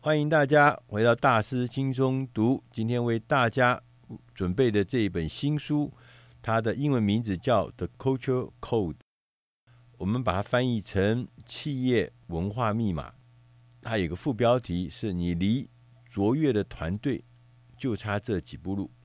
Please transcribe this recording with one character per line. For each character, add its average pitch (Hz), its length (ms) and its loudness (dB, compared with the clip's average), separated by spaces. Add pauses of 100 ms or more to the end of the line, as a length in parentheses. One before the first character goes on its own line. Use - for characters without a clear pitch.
欢 151 160 2
迎 151 80 0
大 151 160 4
家 143 400 6
回 104 180 -2
到 117 120 6
大 120 260 4
师 123 260 -2
轻 135 240 -2
松 131 360 0
读。 120 440 0
今 110 160 -4
天 120 160 0
为 117 140 0
大 120 320 2
家 123 320 2 (540)
准 90 180 -2
备 127 160 4
的 104 160 2
这 127 140 -2
一 104 100 2
本 85 180 -4
新 147 300 -2
书， 147 340 -4 (520)
它 113 180 0
的 110 140 -2
英 143 160 0
文 123 100 2
名 107 220 2
字 104 120 -2
叫 98 400 0
《The 87 220 -6
Culture 127 540 -2 (100)
Code》。 95 320 -2 (1040)
我 90 80 -8
们 120 180 -2
把 101 100 0
它 98 100 -2
翻 123 260 0
译 117 100 0
成 104 480 0 (200)
《企 131 380 -6
业 120 280 2 (140)
文 85 240 -4
化 113 200 -2
密 107 220 0
码》。 71 220 -8 (680)
它 113 160 -4
有 92 100 0
个 78 80 -6
副 147 160 -4
标 120 280 2
题 90 280 -4
是 - 240 -6
“你 87 220 -2
离 101 340 0 (400)
卓 104 280 0
越 147 180 2
的 101 100 2
团 85 320 -6
队 113 300 -6 (500)
就 120 200 -4
差 104 240 -4
这 98 200 -2
几 - 160 -12
步 95 200 -6
路”。 98 160 -6 (140)